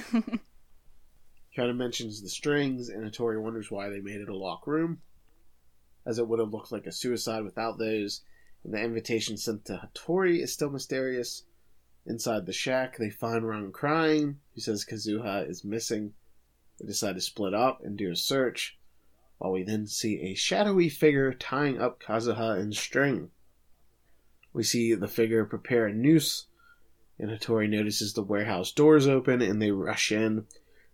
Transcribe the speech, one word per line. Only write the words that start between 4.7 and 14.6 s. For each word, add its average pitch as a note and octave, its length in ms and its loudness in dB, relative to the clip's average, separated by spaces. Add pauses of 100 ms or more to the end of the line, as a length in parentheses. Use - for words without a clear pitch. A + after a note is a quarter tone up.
as A#2 120 -2
it A#2 100 0
would A2+ 120 0
have G#2+ 120 -2
looked G#2+ 200 -10
like G#2 160 -8
a E2+ 40 -8
suicide A2 520 -4
without A2 340 -6
those, A2 440 -2 (420)
and - 100 -8
the G#2 80 -2
invitation A2+ 560 -2
sent G#2+ 280 -6
to F#2+ 120 -6
Hattori F3 640 0
is B2+ 120 -4
still C#3+ 180 -2
mysterious. C3 720 -4 (640)
Inside A2+ 380 -2
the F#2 80 -6
shack, C3 440 -2
they A2 140 -2
find A2+ 360 -2
Ron G#2+ 240 -4
crying, D3+ 680 2 (160)
who A2 60 -12